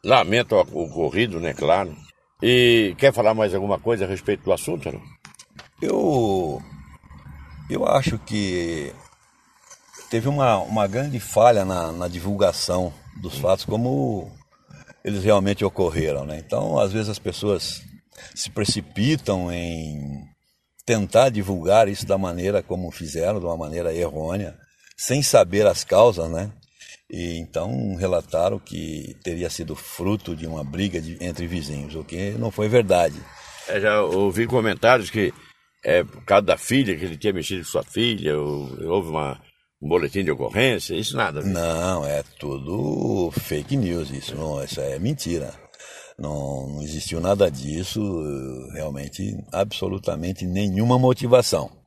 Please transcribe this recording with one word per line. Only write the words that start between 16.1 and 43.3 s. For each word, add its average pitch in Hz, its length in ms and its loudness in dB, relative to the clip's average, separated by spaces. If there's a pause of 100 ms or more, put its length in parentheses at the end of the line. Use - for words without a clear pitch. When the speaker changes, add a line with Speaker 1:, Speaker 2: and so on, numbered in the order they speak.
Speaker 2:
né? 76 200 -8
Então, - 340 0
às 98 140 2
vezes 107 160 -2
as 104 100 -8
pessoas - 640 -2 (520)
se - 160 -8
precipitam 104 1000 -2
em 78 720 -8 (640)
tentar 113 420 4
divulgar 98 600 4
isso 101 160 -6
da 98 120 2
maneira 92 460 0
como 90 260 -6
fizeram, 82 520 -2
de 87 40 -6
uma 85 120 -2
maneira 82 360 -4
errônea, 82 600 -4 (400)
sem - 260 -2
saber 101 460 6
as 90 160 2
causas, 92 480 6
né? 95 200 -4 (640)
E 87 260 -6
então 98 580 -4
relataram 90 600 0
que 78 640 -10
teria 85 280 -4
sido 78 260 -8
fruto 92 580 -4
de 80 140 -10
uma 80 160 -6
briga 85 380 -4
de, 80 180 -10
entre 87 260 -6
vizinhos, 76 480 -8
o 78 120 -10
que 95 260 -6
não 113 180 -4
foi 107 200 -2
verdade. 92 480 4 (500)
Speaker 1:
É, 104 140 -2
já 107 200 4
ouvi 95 460 2
comentários 113 640 4
que 104 240 0 (500)
é 85 220 4
por - 180 -20
causa 101 200 6
da 90 140 2
filha, 117 380 0
que 76 80 -8
ele 82 140 -6
tinha 101 160 0
mexido 87 320 -6
com - 40 -14
sua - 140 -2
filha, 90 560 -2
ou, 73 300 -4 (180)
houve 85 220 0
uma, 76 280 -4 (440)
um 73 80 -8
boletim 85 340 0
de 78 80 0
ocorrência, 87 640 0
isso 107 220 -4
nada, 78 240 -2
né? 95 100 -2
Speaker 2:
Não, 85 540 0
é 73 180 -2 (160)
tudo 82 920 -2